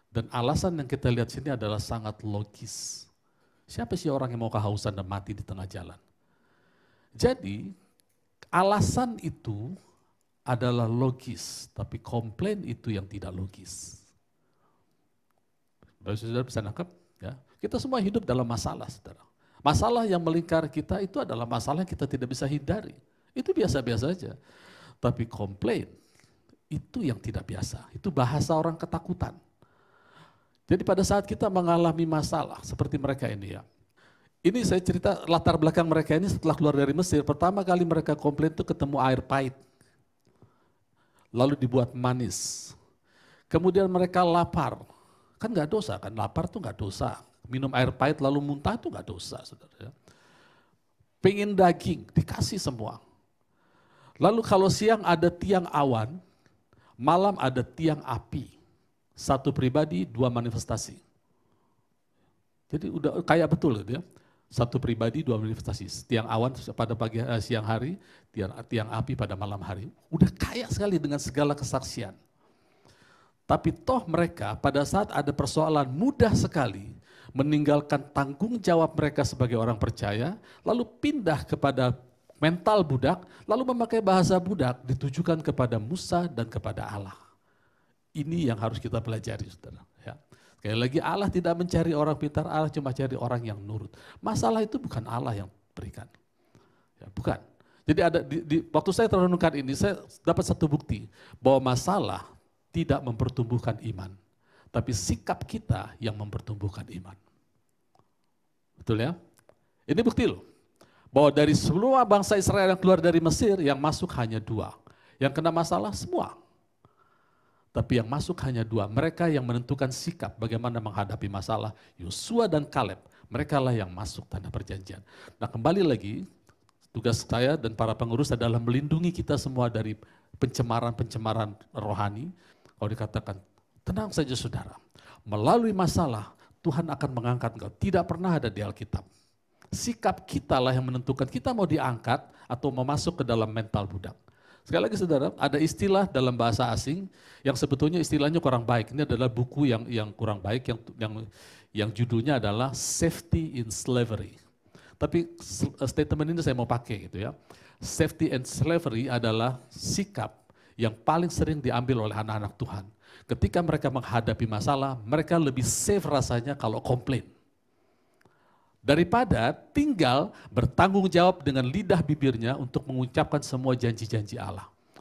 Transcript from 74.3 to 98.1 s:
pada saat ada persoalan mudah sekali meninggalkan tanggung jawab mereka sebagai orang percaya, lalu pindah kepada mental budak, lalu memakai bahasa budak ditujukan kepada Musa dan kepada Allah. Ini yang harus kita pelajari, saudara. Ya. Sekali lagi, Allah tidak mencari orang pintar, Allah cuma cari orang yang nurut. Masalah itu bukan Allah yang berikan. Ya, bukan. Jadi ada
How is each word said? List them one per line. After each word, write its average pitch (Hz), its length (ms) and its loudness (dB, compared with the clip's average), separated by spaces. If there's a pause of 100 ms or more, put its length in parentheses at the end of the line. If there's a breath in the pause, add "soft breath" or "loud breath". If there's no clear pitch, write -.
pada 139 240 2
saat 196 240 0
ada 143 240 -2
persoalan 147 560 2
mudah 214 480 2
sekali 110 560 0 (400 loud breath)
meninggalkan 147 800 2
tanggung 147 480 -2
jawab 165 320 4
mereka 147 320 0
sebagai 123 320 0
orang 113 240 0
percaya, 113 560 -2 (320 loud breath)
lalu 240 160 2
pindah 233 640 -2
kepada 127 480 2 (480)
mental 180 400 4
budak, 139 400 0 (240 loud breath)
lalu 247 240 2
memakai 226 320 0
bahasa 185 320 6
budak 170 480 0
ditujukan 139 560 0
kepada 123 400 0
Musa 175 480 -2
dan 117 160 -4
kepada 110 480 -6
Allah. 98 240 -10 (960)
Ini 156 400 -2
yang 107 80 -4
harus 110 240 -4
kita - 160 -4
pelajari, 110 480 -6
saudara. - 320 -18 (240)
Ya. - 160 -14 (400 soft breath)
Sekali 107 160 -4
lagi, 127 240 2
Allah 190 320 -2
tidak 170 240 2
mencari 165 400 0
orang 151 240 2
pintar, 147 320 -2
Allah 156 160 0
cuma 143 240 -4
cari 131 240 -2
orang 120 320 -2
yang 101 160 -8
nurut. 104 320 -10 (240 loud breath)
Masalah 220 400 0
itu 214 160 -2
bukan - 320 -6
Allah 117 320 -4
yang 92 100 -10 (220)
berikan. - 380 -14 (920 soft breath)
Ya, - 160 -20
bukan. - 240 -2 (480 soft breath)
Jadi 151 160 4
ada 165 160 6